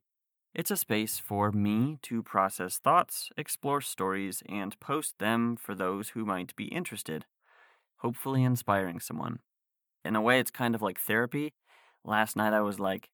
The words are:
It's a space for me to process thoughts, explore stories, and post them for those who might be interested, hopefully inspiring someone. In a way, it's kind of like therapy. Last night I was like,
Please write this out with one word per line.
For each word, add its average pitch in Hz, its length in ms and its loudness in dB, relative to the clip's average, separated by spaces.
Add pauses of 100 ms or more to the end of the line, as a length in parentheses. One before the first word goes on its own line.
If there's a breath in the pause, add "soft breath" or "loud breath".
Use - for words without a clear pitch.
(540)
It's - 160 -4
a 202 60 0
space 110 420 0
for 101 360 0
me 107 480 2
to 117 200 -4
process 95 560 0
thoughts, - 600 2
explore 143 420 -2
stories, 95 720 -4
and 101 320 -6
post - 380 -4
them 117 360 2
for - 200 -10
those 95 340 -2
who 113 160 -6
might 92 320 -4
be 107 80 -6
interested, - 600 -6 (760 soft breath)
hopefully 131 440 0
inspiring 98 560 2
someone. 82 400 -8 (640)
In 110 140 -2
a 107 40 2
way, 123 200 6
it's - 100 -2
kind 117 240 0
of 107 60 -4
like 95 180 -2
therapy. 127 540 0 (500 soft breath)
Last 107 320 2
night 107 160 4
I 107 80 6
was 101 220 0
like, 98 320 -2